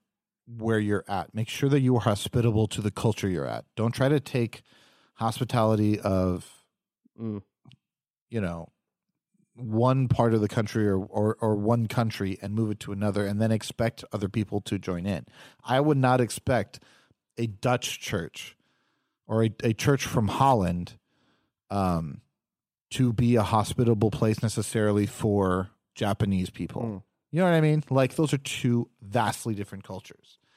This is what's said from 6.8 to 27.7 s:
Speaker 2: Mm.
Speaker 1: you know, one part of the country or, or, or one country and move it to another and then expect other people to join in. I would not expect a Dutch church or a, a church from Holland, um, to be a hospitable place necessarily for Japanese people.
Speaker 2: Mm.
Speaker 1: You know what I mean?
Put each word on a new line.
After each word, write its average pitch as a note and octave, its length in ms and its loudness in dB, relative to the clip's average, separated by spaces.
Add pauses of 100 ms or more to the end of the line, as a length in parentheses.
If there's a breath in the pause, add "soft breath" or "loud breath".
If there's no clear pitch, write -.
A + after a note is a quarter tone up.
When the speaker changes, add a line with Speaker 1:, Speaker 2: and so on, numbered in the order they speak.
Speaker 2:
Mm. G#2+ 220 -8 (880)
Speaker 1:
you A#2 120 -4
know, E2+ 260 -6 (880)
one B2 540 2
part A#2 240 4
of A2 80 4
the G#2 80 2
country G#2+ 360 -2
or, G2 120 2
or, G#2+ 420 -2
or A2 160 0
one A2 320 0
country G#2 540 -4
and G2+ 120 -8
move A2 180 0
it G#2 100 -8
to G2+ 100 -12
another G2+ 340 -2
and G2+ 160 -2
then A2 120 2
expect - 580 -4
other G#2 160 -4
people G2+ 320 -2
to G2+ 180 -4
join F2+ 280 -6
in. F2 200 -4 (380 loud breath)
I B2+ 160 0
would D3+ 180 2
not B2+ 220 4
expect A#2 640 -2 (560 soft breath)
a A#2 100 -2
Dutch A#2+ 540 -4
church - 560 -8 (680)
or A2+ 180 2
a, A2 60 2 (120)
a A#2 100 2
church C#3 320 0
from A2 220 0
Holland, F#2+ 720 0 (720)
um, F2 480 -2 (720)
to B2 220 0
be A#2+ 240 4
a G#2+ 60 4
hospitable A2 680 2
place A2 320 0
necessarily G#2+ 640 0
for F#2+ 640 0 (260)
Japanese G2 540 -2
people. - 320 -8
Speaker 2:
Mm. G#2+ 220 -8 (280)
Speaker 1:
You D3+ 80 -2
know F#3 60 4
what F3 100 4
I D#3+ 60 4
mean? D3+ 280 2